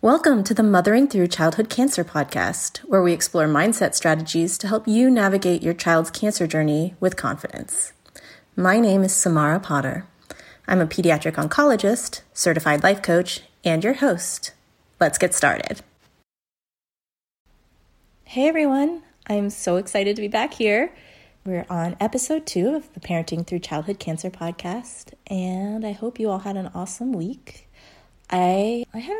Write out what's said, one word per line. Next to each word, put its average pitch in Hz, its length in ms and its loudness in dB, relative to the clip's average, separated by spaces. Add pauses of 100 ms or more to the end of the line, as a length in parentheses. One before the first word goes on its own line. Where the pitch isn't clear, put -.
Welcome 262 420 4
to 208 100 -2
the 220 80 2
Mothering 208 460 4
Through 180 200 2
Childhood 170 400 0
Cancer 247 360 0
podcast, - 800 -4
where 196 180 4
we 175 100 4
explore 165 320 0
mindset 160 500 2
strategies 165 600 0
to - 100 -8
help 220 220 -2
you 240 220 4
navigate 196 520 2
your 165 120 0
child's 165 360 2
cancer 208 360 -2
journey 156 540 0
with 185 180 0
confidence. - 760 -8 (640)
My 185 240 4
name 196 220 4
is 190 120 0
Samara 156 460 2
Potter. 143 460 -4 (600)
I'm 185 140 2
a 160 60 2
pediatric 160 480 0
oncologist, 196 880 0 (100)
certified 156 500 0
life 202 200 2
coach, 175 400 0 (200)
and 165 220 0
your 233 80 2
host. 254 600 -2 (460)
Let's 165 200 2
get 180 160 2
started. - 480 -2 (2500)
Hey 269 240 0
everyone, 311 540 0 (240)
I'm 208 240 -2
so 180 260 -2
excited 196 400 -2
to 214 60 -8
be 208 60 -6
back 233 260 -2
here. 226 400 0 (500)
We're 185 240 -6
on 175 320 -4
episode 262 460 -2
two 202 280 0
of 302 200 -8
the 175 60 -16
Parenting 165 460 -6
Through 180 120 -6
Childhood 160 400 -8
Cancer 165 320 -8
podcast, 180 840 -10 (140)
and 196 600 -6
I 208 60 -6
hope 220 260 -8
you 220 120 -2
all 190 80 -4
had 196 180 -8
an 185 180 -8
awesome 214 380 -8
week. 202 540 -10 (680)
I, 196 520 0 (100)
I 226 40 -6
had 311 220 -8